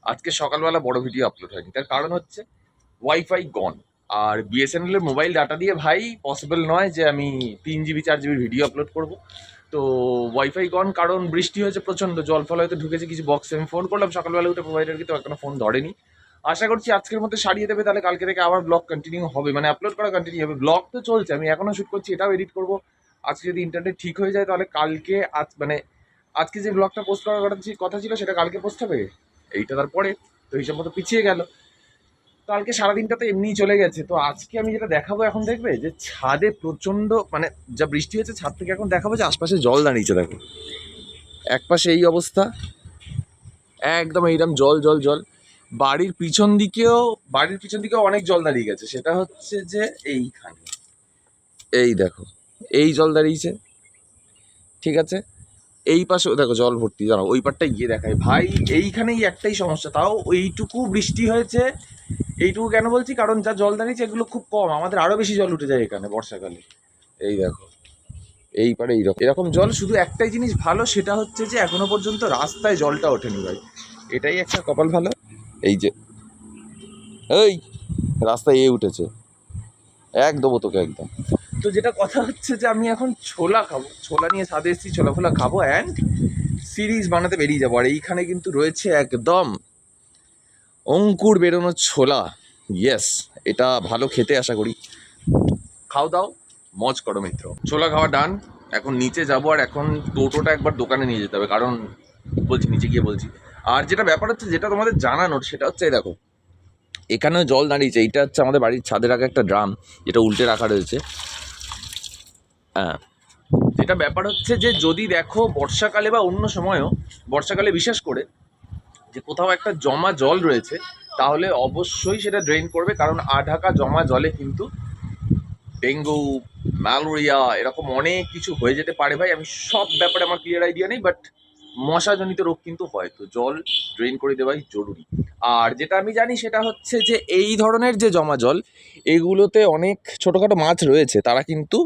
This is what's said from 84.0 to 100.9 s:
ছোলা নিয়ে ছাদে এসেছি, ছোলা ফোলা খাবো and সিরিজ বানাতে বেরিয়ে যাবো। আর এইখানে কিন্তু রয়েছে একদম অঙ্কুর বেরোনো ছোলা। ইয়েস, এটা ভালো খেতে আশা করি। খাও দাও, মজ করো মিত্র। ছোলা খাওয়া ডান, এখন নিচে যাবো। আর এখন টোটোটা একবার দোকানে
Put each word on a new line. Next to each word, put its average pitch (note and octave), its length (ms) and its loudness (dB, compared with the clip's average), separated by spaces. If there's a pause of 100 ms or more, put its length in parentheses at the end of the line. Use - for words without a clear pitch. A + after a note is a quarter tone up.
ছোলা D#3+ 260 0
নিয়ে G3 180 -2
ছাদে D#3 220 -2
এসেছি, F#3 240 -8
ছোলা D#3 180 2
ফোলা E3+ 240 0
খাবো B2+ 180 0 (200)
and F4+ 160 -4 (800)
সিরিজ G#3+ 400 -2
বানাতে F3 280 2
বেরিয়ে D3 220 2
যাবো। A#2+ 160 2
আর B2 140 4
এইখানে F3 360 -4
কিন্তু F3+ 180 -6 (100)
রয়েছে D#3+ 300 0 (160)
একদম D#3+ 420 2 (1400)
অঙ্কুর G3+ 580 4
বেরোনো F3 280 2 (160)
ছোলা। C3+ 340 4 (480)
ইয়েস, G#2 360 2 (460)
এটা B2+ 160 2 (220)
ভালো A#2 240 0
খেতে B2+ 280 2
আশা B2 180 -2
করি। A2 140 -2 (1200)
খাও C#3+ 220 0
দাও, F#3 140 0 (480)
মজ A#2+ 200 -2 (100)
করো G2+ 200 -2
মিত্র। - 200 -8 (240)
ছোলা D#3 240 2
খাওয়া D#3 220 2
ডান, D3 140 2 (480)
এখন C3+ 240 -4
নিচে B2+ 200 -2 (100)
যাবো। C3+ 220 2
আর D3+ 140 2
এখন D3 180 -6 (300)
টোটোটা C#3 400 2
একবার C#3+ 260 0
দোকানে C3 280 0